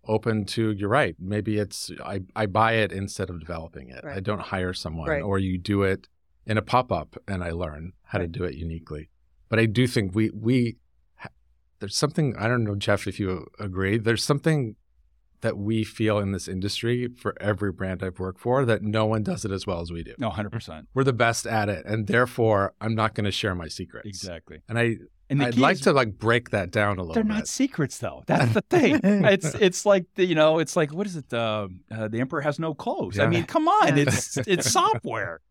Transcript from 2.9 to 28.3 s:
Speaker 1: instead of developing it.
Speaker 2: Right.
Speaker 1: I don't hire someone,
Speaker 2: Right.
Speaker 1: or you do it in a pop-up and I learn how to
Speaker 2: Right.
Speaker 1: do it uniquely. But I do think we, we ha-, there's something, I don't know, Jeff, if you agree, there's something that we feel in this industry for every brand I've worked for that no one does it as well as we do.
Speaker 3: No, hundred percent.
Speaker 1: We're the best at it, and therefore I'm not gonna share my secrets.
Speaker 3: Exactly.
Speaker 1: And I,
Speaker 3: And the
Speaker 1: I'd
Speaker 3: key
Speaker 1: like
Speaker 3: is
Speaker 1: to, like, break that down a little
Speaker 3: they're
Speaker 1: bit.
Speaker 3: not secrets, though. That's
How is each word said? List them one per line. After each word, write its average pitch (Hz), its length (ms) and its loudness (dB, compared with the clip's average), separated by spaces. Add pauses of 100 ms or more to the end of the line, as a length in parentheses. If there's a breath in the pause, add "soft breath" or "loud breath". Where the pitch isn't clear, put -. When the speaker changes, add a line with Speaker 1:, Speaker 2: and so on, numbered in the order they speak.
Speaker 1:
instead 95 400 -6
of 87 80 -10
developing 80 520 -12
it. 64 120 -16
Speaker 2:
Right. 143 140 -10
Speaker 1:
I 98 40 -6
don't 101 200 -4
hire 92 320 -4
someone, 80 360 -6
Speaker 2:
Right. 151 140 -2
Speaker 1:
or 98 160 0
you 95 200 0
do 101 240 0
it 95 260 0 (380)
in 110 100 0
a 107 60 2
pop-up 113 540 0 (120)
and 92 160 -2
I 85 60 -4
learn 82 420 -6 (120)
how - 140 -4
to 90 60 0
Speaker 2:
Right. 82 80 -6
Speaker 1:
do 82 120 -4
it 76 100 -6
uniquely. 80 560 -10 (400)
But 113 100 2
I 113 60 6
do 123 200 2
think 101 280 0
we, 110 160 2
we 117 480 0 (380)
ha-, - 120 -16 (520)
there's 101 160 -8
something, 147 420 0
I 110 100 0
don't 120 160 2
know, 104 120 -2
Jeff, 101 300 0
if 101 140 -6
you 92 260 -2 (140)
agree, 95 380 0
there's 110 260 0
something 143 500 0 (680)
that 113 160 -2
we 110 260 0
feel 107 340 0
in 98 140 0
this 90 160 -6
industry 117 680 -2
for - 240 -4
every 101 300 0
brand 92 320 -6
I've 92 160 -8
worked 92 220 -6
for 127 240 2
that 110 180 2
no 107 240 0
one 110 160 0
does 175 220 -4
it 98 60 -4
as 95 160 -4
well 87 140 -4
as 85 120 -8
we 85 100 -8
do. - 160 -12
Speaker 3:
No, 117 120 -4
hundred 101 200 -6
percent. 80 420 -12
Speaker 1:
We're 135 120 0
the 135 100 4
best 117 320 2
at 107 240 0
it, 95 160 -4
and 107 200 -2
therefore 110 720 2
I'm 110 140 -2
not 110 200 0
gonna 104 160 -2
share 95 240 -2
my 82 140 -8
secrets. - 380 -12
Speaker 3:
Exactly. 87 600 -14
Speaker 1:
And 113 100 -2
I, 117 180 2 (340)
Speaker 3:
And 139 100 2
the 131 60 2
Speaker 1:
I'd 117 80 -2
Speaker 3:
key 123 60 6
Speaker 1:
like 156 160 6
Speaker 3:
is - 60 -10
Speaker 1:
to, 185 120 6
like, 117 240 2
break 117 320 2
that 92 220 0
down 101 260 2
a - 40 -6
little 85 120 -6
Speaker 3:
they're 226 100 2
Speaker 1:
bit. 214 80 0
Speaker 3:
not 214 160 -2
secrets, - 500 -2
though. - 280 -8
That's 117 260 2